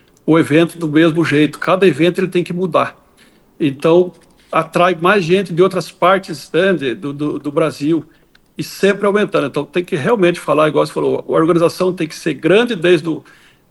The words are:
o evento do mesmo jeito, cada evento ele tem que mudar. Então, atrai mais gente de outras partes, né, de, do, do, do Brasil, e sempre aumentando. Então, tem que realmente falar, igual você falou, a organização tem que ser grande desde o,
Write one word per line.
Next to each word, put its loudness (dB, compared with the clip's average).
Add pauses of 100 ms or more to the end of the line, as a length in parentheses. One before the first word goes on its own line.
(260)
o 4
evento 2
do -6
mesmo 2
jeito, 0
cada 2
evento 0
ele -2
tem -2
que -8
mudar. -2 (560)
Então, 2 (400)
atrai 0
mais 4
gente 0
de 4
outras -2
partes, -2
né, 2
de, -4
do, -8
do, -6
do -8
Brasil, -2 (540)
e -8
sempre -2
aumentando. 0
Então, -4
tem -6
que -8
realmente 0
falar, 2
igual 0
você -12
falou, -2
a -6
organização 0
tem -6
que -12
ser -6
grande 2
desde 2
o, -6 (480)